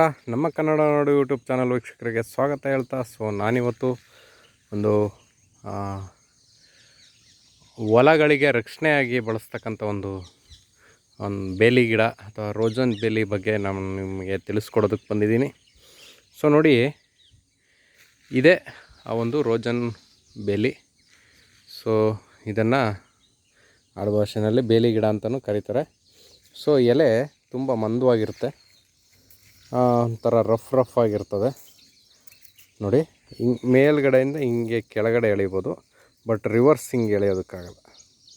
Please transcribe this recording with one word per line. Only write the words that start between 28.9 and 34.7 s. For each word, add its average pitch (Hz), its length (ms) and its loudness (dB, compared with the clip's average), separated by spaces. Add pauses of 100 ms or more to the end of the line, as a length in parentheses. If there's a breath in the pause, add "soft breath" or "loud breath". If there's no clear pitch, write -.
ಆ, 123 80 0 (240)
ಒಂಥರ 117 380 0
ರಫ್ 110 320 -2
ರಫ್ 127 240 0
ಆಗಿರ್ತದೆ. 104 500 0 (1300)
ನೋಡಿ, 104 180 2 (360)
ಹಿಂಗ್ 117 280 -2
ಮೇಲ್ಗಡೆಯಿಂದ 135 720 4
ಹಿಂಗೆ 117 440 -2